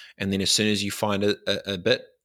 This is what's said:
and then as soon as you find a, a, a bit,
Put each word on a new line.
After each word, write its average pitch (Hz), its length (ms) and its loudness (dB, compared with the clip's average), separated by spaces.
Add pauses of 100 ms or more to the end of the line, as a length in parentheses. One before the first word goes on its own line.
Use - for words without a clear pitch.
(180)
and 98 160 0
then 98 80 0
as 90 100 0
soon 107 160 2
as 104 160 2
you 101 80 -2
find 101 320 0
a, 104 140 2 (100)
a, 98 280 -2
a - 20 -8
bit, 117 260 0 (220)